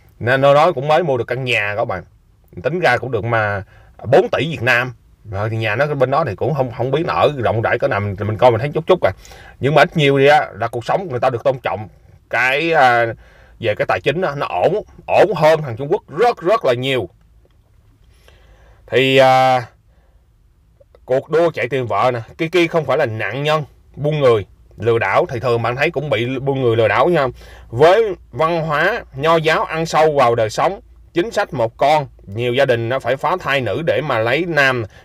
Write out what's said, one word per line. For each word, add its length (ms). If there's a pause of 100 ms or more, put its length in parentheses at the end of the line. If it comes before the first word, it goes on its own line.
(200)
Nên 220
nó 120
nói 200
cũng 140
mới 160
mua 140
được 100
căn 180
nhà 320
các 80
bạn. 180 (600)
Tính 160
ra 180
cũng 140
được 120
mà 400 (420)
bốn 240
tỷ 220
Việt 100
Nam. 320 (380)
Rồi 180
thì 80
nhà 180
nó 100
bên 260
đó 140
thì 100
cũng 180
không, 240
không 140
biết 140
nó 80
ở 240
rộng 240
rãi 180
cỡ 80
nào, 120
mình, 200
mình 180
coi 140
mình 80
thấy 140
chút 140
chút 160
à. 80 (480)
Nhưng 160
mà 60
ít 160
nhiều 220
thì 80
á, 260
là 140
cuộc 180
sống 240
người 100
ta 100
được 140
tôn 160
trọng. 280 (420)
Cái, 420
à, 340 (540)
về 160
cái 120
tài 140
chính 200
á, 140
nó 100
ổn, 380 (220)
ổn 300
hơn 260
thằng 160
Trung 140
Quốc 180
rất, 320
rất 240
là 80
nhiều. 360 (1800)
Thì, 300
à, 480 (1400)
cuộc 240
đua 220
chạy 160
tìm 200
vợ 260
nè, 60 (180)
Kiki 340
không 140
phải 120
là 80
nạn 380
nhân 200 (320)
buôn 240
người, 260 (320)
lừa 220
đảo. 300
Thì 100
thường 220
bạn 140
thấy 160
cũng 180
bị 300
buôn 220
người 140
lừa 120
đảo 220
nha. 180 (420)
Với 460 (160)
văn 340
hóa 380 (120)
nho 200
giáo 280
ăn 220
sâu 260
vào 240
đời 140
sống, 300 (340)
chính 180
sách 220
một 240
con, 300 (160)
nhiều 300
gia 120
đình 240
nó 100
phải 180
phá 220
thai 220
nữ 240
để 160
mà 180
lấy 280
nam. 360 (220)